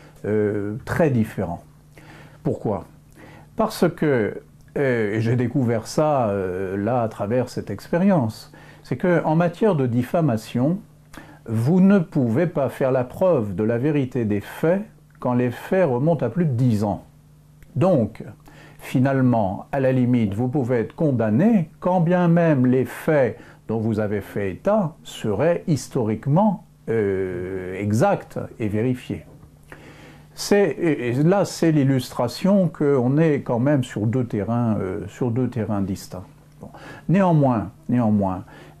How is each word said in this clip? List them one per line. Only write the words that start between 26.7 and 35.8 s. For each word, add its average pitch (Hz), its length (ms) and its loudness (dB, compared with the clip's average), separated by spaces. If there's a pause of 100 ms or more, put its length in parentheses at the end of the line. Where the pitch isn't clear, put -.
euh, 95 920 -2
exacts 117 580 -2 (220)
et 110 80 -4
vérifiés. 107 560 -4 (1120)
C'est, 202 340 2
et, 139 400 0
et 127 140 0
là, 185 240 4
c'est 165 260 0
l'illustration 139 960 2
qu'on 139 480 0
est 151 240 2
quand 120 180 -2
même 135 240 2
sur 113 240 -4
deux 117 200 0
terrains, 113 520 -2
euh, 92 300 -4
sur 123 220 -4
deux 120 180 0
terrains 104 320 -4